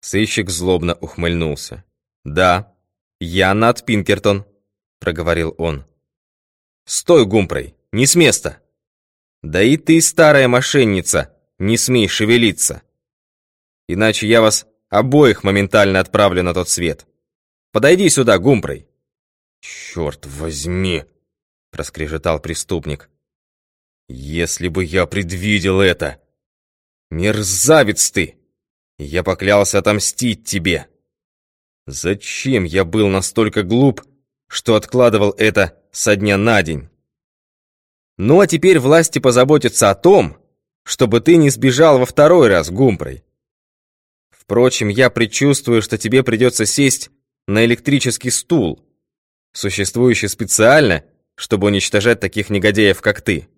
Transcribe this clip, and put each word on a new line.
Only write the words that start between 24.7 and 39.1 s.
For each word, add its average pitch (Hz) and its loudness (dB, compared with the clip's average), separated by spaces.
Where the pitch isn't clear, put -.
я 85 -2
предвидел 95 -4
это! 85 -2
Мерзавец 104 0
ты! - -6
Я 73 -6
поклялся 95 0
отомстить 107 -4
тебе! 85 -4
Зачем 98 -4
я 90 -2
был 101 0
настолько 101 -2
глуп, 120 0
что - -2
откладывал 107 2
это 101 0
со 107 0
дня 101 0
на 104 2
день? 78 -8
Ну 131 4
а 202 4
теперь 170 4
власти 151 2